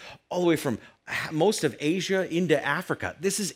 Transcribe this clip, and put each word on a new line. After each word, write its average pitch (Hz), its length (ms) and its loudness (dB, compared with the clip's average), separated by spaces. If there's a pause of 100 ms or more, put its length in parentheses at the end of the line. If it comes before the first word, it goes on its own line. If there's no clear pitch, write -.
(300)
all 180 120 -2
the 180 60 4
way 165 80 6
from 123 240 -2 (260)
ha-, - 280 -6
most 170 320 2
of 120 160 0
Asia 180 520 0
into 156 320 2
Africa. 143 540 -4
This 190 180 -2
is 202 180 -4